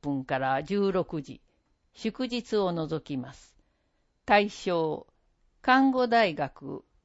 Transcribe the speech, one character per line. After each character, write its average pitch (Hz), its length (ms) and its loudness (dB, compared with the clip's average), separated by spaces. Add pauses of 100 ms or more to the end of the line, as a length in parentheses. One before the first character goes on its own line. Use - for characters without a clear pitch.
分 139 240 -4
か 135 140 -2
ら 135 240 -2
十 196 280 -2
六 165 300 -2
時、 - 200 -16 (520)
祝 233 340 -6
日 233 300 -4
を 190 140 2
除 160 300 -4
き 143 160 -8
ま 127 160 -10
す。 - 220 -20 (720)
対 208 240 4
象、 165 560 -4 (560)
看 269 300 4
護 254 160 0
大 226 260 4
学、 143 500 -8 (220)